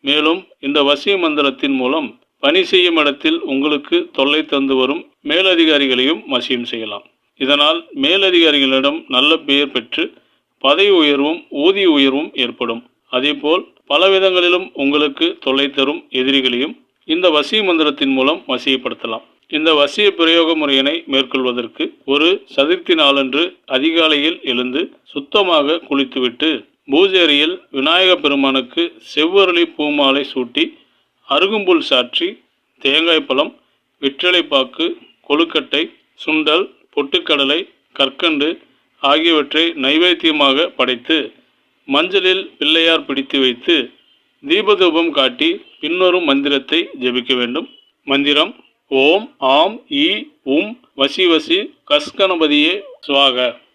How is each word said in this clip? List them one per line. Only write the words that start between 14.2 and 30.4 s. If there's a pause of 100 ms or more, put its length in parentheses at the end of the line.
உங்களுக்கு (140)
தொல்லை
தரும்
எதிரிகளையும் (300)
இந்த
வசிய
மந்திரத்தின்
மூலம்
வசியப்படுத்தலாம். (260)
இந்த
வசிய
பிரயோக
முறையினை (120)
மேற்கொள்வதற்கு (220)
ஒரு (200)
சதுர்த்தி
நாளன்று (240)
அதிகாலையில்
எழுந்து (240)
சுத்தமாக
குளித்துவிட்டு, (360)
பூஜை
அறையில் (140)
விநாயக
பெருமானுக்கு (220)
செவ்வரளி
பூமாலை
சூட்டி, (640)